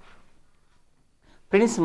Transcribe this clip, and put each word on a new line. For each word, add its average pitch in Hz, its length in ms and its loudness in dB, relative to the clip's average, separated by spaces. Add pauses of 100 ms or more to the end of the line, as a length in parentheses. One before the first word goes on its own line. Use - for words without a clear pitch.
(1500)
ప్రిన్స్ 214 340 0